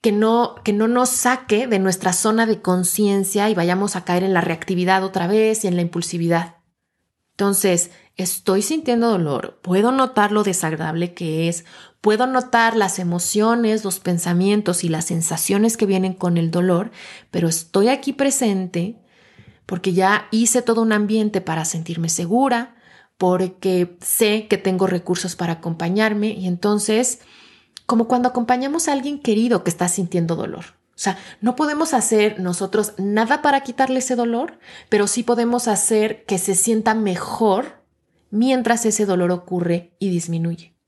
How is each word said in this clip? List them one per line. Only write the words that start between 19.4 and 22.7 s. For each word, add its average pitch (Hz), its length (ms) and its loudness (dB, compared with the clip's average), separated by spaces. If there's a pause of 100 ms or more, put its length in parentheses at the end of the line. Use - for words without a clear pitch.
porque 180 280 -4
ya 190 380 2
hice 233 300 2
todo 233 200 0
un 226 100 2
ambiente 214 500 0
para 160 220 -4
sentirme 165 460 -4
segura, 233 680 0 (420)